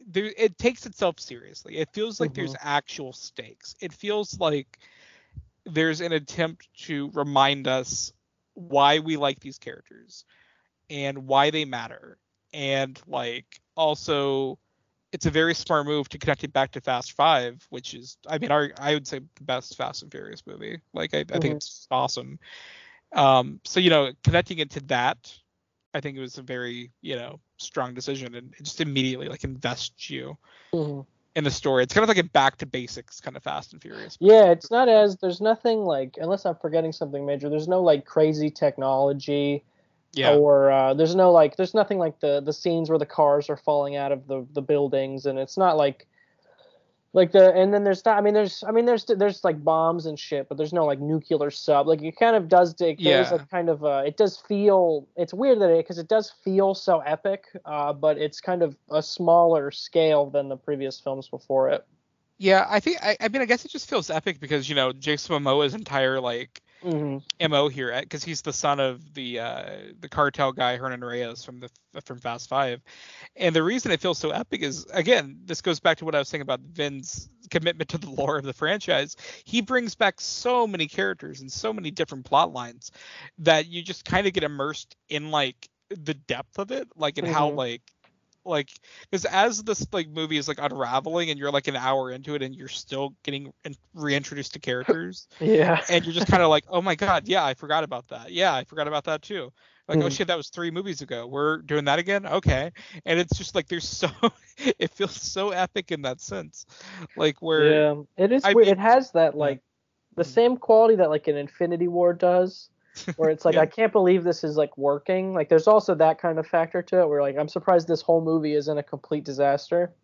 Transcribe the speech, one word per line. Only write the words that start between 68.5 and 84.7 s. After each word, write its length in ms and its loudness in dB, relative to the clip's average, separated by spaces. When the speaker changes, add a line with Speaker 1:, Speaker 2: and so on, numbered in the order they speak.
Speaker 1:
son 260 -2
of 360 -6
the, 240 -10
uh, 380 -10
the 100 -18
cartel 440 -2
guy, 240 -2
Hernan 260 -10
Reyes, 420 -10
from 140 -20
the, 100 -20
from 140 -16
Fast 300 -10
Five. 320 -2
And 200 0
the 80 4
reason 280 -2
it 100 0
feels 180 -2
so 120 -4
epic 320 -6
is, 300 -8
again, 520 0
this 160 -10
goes 180 -2
back 200 2
to 60 -12
what 100 -4
I 40 2
was 100 -4
saying 140 -8
about 180 -4
Vin's 680 -10
commitment 400 -2
to 80 -6
the 120 -14
lore 280 -2
of 60 -8
the 80 -8
franchise. 640 -2
He 160 -2
brings 340 -2
back 260 0
so 460 -2
many 200 -4
characters 540 -6
and 100 -18
so 220 -6
many 180 -8
different 340 -8
plot 280 2
lines 380 -14
that 280 4
you 160 -10
just 220 -12
kinda 260 0
get 120 -4
immersed 520 -8